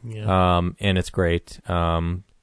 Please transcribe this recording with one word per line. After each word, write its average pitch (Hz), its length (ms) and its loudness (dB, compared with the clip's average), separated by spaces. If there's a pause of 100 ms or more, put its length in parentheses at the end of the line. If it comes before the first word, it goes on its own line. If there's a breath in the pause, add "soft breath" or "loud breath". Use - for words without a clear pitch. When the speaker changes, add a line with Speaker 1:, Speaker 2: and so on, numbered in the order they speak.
Speaker 1:
Yeah. 95 540 2
Speaker 2:
Um, 87 220 -2
and 98 180 0
it's 87 120 -2
great. 85 500 -2 (100)
Um, 85 540 0 (200)